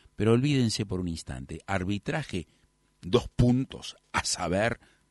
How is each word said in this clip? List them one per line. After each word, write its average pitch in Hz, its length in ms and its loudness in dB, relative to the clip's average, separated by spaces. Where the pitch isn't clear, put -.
Pero 110 200 4
olvídense 123 520 2
por 92 140 -4
un 90 80 -4
instante. 78 580 -10
Arbitraje, 98 800 -4
dos 95 280 2
puntos, - 680 2
a - 120 -2
saber, 98 540 -2